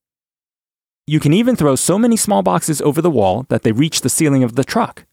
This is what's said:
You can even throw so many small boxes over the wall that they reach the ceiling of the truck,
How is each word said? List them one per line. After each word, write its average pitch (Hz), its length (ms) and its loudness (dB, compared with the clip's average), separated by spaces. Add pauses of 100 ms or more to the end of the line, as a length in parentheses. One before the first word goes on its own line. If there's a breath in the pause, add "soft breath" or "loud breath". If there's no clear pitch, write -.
(1080)
You 151 120 0
can 147 140 2
even 233 220 2
throw 143 200 2
so 180 240 0
many 233 180 2
small 202 240 0
boxes 180 400 -2
over 143 180 0
the 170 120 0
wall 107 380 0
that - 120 -2
they 117 100 0
reach 139 300 -2
the 131 80 -4
ceiling 139 340 0
of 117 120 -4
the 135 80 0
truck, - 500 -6